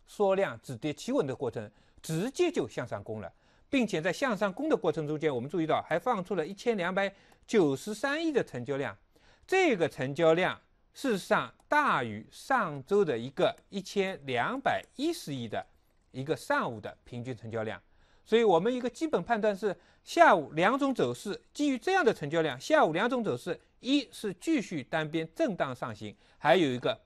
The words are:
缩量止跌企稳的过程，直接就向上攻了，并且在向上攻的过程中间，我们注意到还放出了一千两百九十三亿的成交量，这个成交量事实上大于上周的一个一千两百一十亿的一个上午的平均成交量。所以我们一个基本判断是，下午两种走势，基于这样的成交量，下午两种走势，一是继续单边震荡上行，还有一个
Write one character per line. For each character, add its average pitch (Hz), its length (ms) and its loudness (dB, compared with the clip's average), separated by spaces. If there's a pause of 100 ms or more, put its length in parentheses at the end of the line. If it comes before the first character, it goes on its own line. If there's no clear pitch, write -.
缩 196 260 2
量 165 300 -2
止 135 120 -10
跌 151 160 -6
企 - 200 -8
稳 262 160 0
的 127 80 -4
过 120 160 -6
程， 107 180 -8 (320)
直 170 300 -4
接 349 200 0
就 180 160 -2
向 123 200 -8
上 104 160 -8
攻 107 180 -10
了， 85 100 -12 (380)
并 254 160 0
且 170 160 -2
在 175 100 0
向 240 240 -2
上 196 160 -2
攻 277 160 -6
的 285 80 2
过 - 160 0
程 151 160 -2
中 151 120 -4
间， 147 140 0
我 123 60 -2
们 127 80 -8
注 170 140 -4
意 156 60 -2
到 135 160 2
还 160 160 -2
放 208 260 -2
出 - 80 -6
了 156 140 -2
一 196 40 -10
千 220 240 -2
两 180 200 -2
百 196 180 -2 (320)
九 151 300 4
十 208 180 -8
三 285 320 -2
亿 320 60 0
的 240 120 2
成 120 220 -8
交 139 120 -2
量， 117 200 -6 (480)
这 359 320 4
个 160 100 2
成 139 280 -4
交 160 180 6
量 165 260 0 (360)
事 269 160 -2
实 196 80 0
上 151 340 0 (140)
大 240 360 2
于 110 280 -8
上 175 560 -2
周 202 180 4
的 139 100 0
一 120 140 -6
个 147 260 2 (140)
一 196 100 -8
千 190 460 -4
两 131 340 -2
百 101 240 0 (120)
一 330 180 -2
十 - 180 -10
亿 139 160 -6
的 101 160 -6 (460)
一 131 140 -10
个 143 120 -2
上 262 360 -2
午 107 100 -10
的 101 220 -12
平 120 200 -12
均 120 140 -8
成 113 140 -14
交 110 100 -2
量。 107 180 -6 (460)
所 220 140 2
以 233 40 4
我 180 160 6
们 226 140 0
一 247 80 -4
个 247 80 -4
基 320 160 -8
本 247 160 0
判 226 180 -2
断 208 160 0
是， 185 220 -4 (260)
下 311 320 8
午 143 180 -2
两 196 260 4
种 269 120 2
走 131 220 0
势， - 260 -8 (140)
基 294 160 0
于 262 80 0
这 370 160 0
样 370 100 4
的 226 80 6
成 156 160 -4
交 165 140 0
量， 135 180 -2
下 202 240 4
午 160 100 4
两 190 140 0
种 247 160 -2
走 139 140 -2
势， - 220 -6 (200)
一 262 320 0
是 202 220 -8
继 320 260 -2
续 156 220 -6
单 156 260 -4
边 160 280 -4
震 262 200 0
荡 139 200 -4
上 120 200 -8
行， 107 200 -12 (240)
还 156 160 6
有 170 120 4
一 123 120 -2
个 135 260 -2